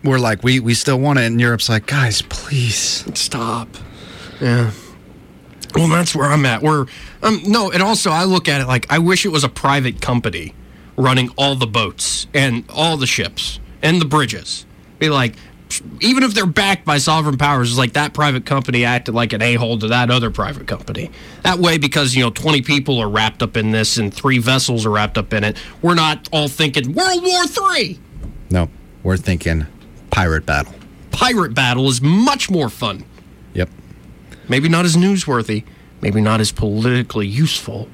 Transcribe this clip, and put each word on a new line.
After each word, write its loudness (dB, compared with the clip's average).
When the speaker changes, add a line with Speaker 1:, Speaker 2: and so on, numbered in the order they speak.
Speaker 1:
We're 4
like, 0
"We, 4
we 2
still 0
want 2
it." 4
And 2
Europe's 2
like, 0
"Guys, 0
please." -4
Speaker 2:
Stop. -4
Yeah. 2
Well, 4
that's 2
where 0
I'm 4
at. 0
We're, 2
um, 2
no, 2
and 2
also 2
I 2
look 2
at 2
it -2
like, 0
I 2
wish 2
it 0
was 0
a -2
private 0
company -4
running 2
all 0
the -2
boats -4
and 0
all 0
the -2
ships -4
and 4
the 2
bridges. -2
Be 0
like, 0
even 4
if 2
they're 0
backed 0
by 2
sovereign 2
powers, 2
it's 0
like 0
that -2
private 0
company 0
acted -2
like 0
an -2
a-hole 2
to -2
that 2
other 2
private -6
company. -8
That 0
way, 4
because, 0
you 4
know, 0
twenty 0
people 0
are 0
wrapped 0
up -4
in 0
this 0
and -2
three 2
vessels 0
are 2
wrapped 0
up -4
in 0
it, -2
we're 4
not 0
all 0
thinking -2
World 0
War 2
Three. -2
Speaker 1:
No, 0
we're 0
thinking -2
pirate 0
battle. -2
Speaker 2:
Pirate 0
battle 2
is -2
much 2
more 0
fun. -8
Speaker 1:
Yep. -2
Speaker 2:
Maybe 2
not 4
as 4
newsworthy, 2
maybe 0
not 2
as 2
politically 0
useful -2